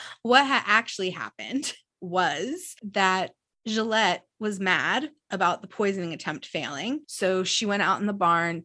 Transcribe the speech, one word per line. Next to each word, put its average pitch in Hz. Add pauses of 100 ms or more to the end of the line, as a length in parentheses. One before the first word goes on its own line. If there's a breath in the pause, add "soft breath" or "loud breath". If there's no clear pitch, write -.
<laughs> -
what 247
had 262
actually 208
happened 123 (280)
was 180 (180)
that 185 (360)
Gillette 220 (160)
was 208
mad 190 (200)
about 180
the -
poisoning 196
attempt 151
failing. 160
So 185
she 185
went 202
out 180
in 208
the 208
barn 170